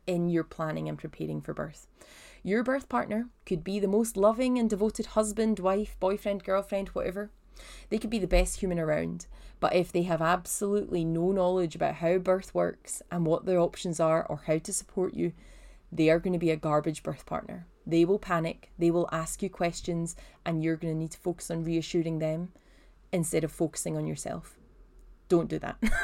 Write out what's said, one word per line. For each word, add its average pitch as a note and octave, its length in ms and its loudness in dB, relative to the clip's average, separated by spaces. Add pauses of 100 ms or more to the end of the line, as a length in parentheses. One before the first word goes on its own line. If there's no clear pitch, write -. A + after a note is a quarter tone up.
in F3 220 0
your E3+ 160 2
planning D#3 440 -6
and D3+ 100 -6
preparing D3+ 420 -8
for D3+ 140 -10
birth. D#3 320 -10 (560)
Your G#3 220 0
birth C4 240 -2
partner A#3+ 400 -2 (180)
could F3 160 -2
be G3 160 -4
the G3 80 2
most A3 300 2
loving A3+ 420 4
and A3+ 100 2
devoted G#3+ 380 0
husband, G#3+ 520 0
wife, G3 420 0
boyfriend, G3 440 -2
girlfriend, G3 440 -2
whatever. G3+ 420 -6 (600)
They G#3+ 80 2
could G#3+ 120 -4
be A3+ 80 -2
the F#3 80 0
best F3+ 340 4
human F3+ 180 0
around, D#3+ 480 -2 (340)
but - 140 2
if F3 160 4
they F3 120 2
have E3+ 200 0
absolutely F3+ 800 0
no E3 280 2
knowledge F3+ 420 2
about D3+ 220 0
how E3 220 2
birth F#3 360 0
works - 560 -2
and F3 160 0
what D#3+ 200 2
their F#3 120 4
options E3+ 420 0
are D#3+ 260 4
or - 200 -6
how D#3+ 120 2
to D#3+ 140 -6
support - 420 -4
you, E3+ 180 -2 (580)
they D#3+ 180 4
are E3 120 6
gonna F3+ 180 0
be E3+ 120 2
a D#3 60 2
garbage D3+ 460 0
birth - 240 -8
partner. - 400 -10 (180)
They E3+ 200 6
will F#3+ 140 4
panic, E3+ 600 -2
they E3+ 120 4
will E3+ 200 2
ask D#3+ 320 -4
you F#3+ 80 -2
questions, E3+ 640 -4 (320)
and E3 160 0
you're D#3+ 140 2
gonna D#3+ 180 -4
need D#3+ 180 -4
to - 60 -16
focus - 320 -6
on E3 140 -2
reassuring E3 560 0
them D#3+ 320 -4 (600)
instead E3 300 0
of D#3 80 -2
focusing D#3+ 460 -2
on D3+ 100 -2
yourself. - 500 -8 (720)
Don't E3+ 200 4
do D#3 100 -4
that. - 200 -8 (260)